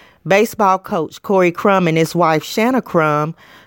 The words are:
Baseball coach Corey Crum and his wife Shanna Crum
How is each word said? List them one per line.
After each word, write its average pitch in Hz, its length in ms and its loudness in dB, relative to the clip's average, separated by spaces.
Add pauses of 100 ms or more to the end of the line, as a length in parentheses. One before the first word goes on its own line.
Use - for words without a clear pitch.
(260)
Baseball 190 540 2
coach 185 420 -8
Corey 185 300 2
Crum 190 360 0
and 160 100 0
his 160 180 0
wife 160 280 2
Shanna 233 380 -2
Crum 151 540 -2 (320)